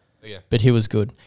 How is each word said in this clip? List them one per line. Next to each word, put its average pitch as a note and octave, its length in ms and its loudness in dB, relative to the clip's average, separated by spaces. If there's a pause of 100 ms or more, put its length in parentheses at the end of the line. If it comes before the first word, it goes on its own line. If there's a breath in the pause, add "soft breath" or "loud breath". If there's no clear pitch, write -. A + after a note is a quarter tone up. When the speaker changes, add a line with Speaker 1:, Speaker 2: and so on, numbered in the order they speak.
(240)
Speaker 1:
Yeah. G#2+ 140 -18 (120)
Speaker 2:
But A#2 120 0
he B2 100 4
was A2+ 160 0
good. G#2+ 260 -4 (140)